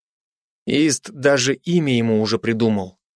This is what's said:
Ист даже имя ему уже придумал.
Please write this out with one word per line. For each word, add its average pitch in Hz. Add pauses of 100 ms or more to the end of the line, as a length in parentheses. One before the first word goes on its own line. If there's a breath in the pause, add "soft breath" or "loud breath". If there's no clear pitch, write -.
(680)
Ист 147
даже 135
имя 160
ему 113
уже 110
придумал. 110 (180)